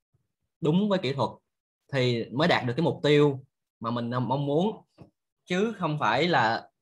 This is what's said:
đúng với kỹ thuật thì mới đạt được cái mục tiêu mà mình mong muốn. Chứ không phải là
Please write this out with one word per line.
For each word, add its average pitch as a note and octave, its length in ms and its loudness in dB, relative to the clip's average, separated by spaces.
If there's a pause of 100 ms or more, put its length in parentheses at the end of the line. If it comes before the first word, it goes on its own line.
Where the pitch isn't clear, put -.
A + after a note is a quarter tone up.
(600)
đúng F3 280 2
với F#3+ 100 0
kỹ C3+ 140 -4
thuật B2+ 180 -2 (640)
thì B2 380 0
mới D3 180 0
đạt A#2+ 180 2
được A#2+ 100 -2
cái E3 80 0
mục C3 180 -2
tiêu D3 420 4 (360)
mà A2+ 100 -6
mình A#2+ 200 -4
mong B2+ 360 -2
muốn. F3 380 -2 (600)
Chứ G#3 340 -2
không D3+ 220 -4
phải B2+ 280 2
là A#2 400 0 (140)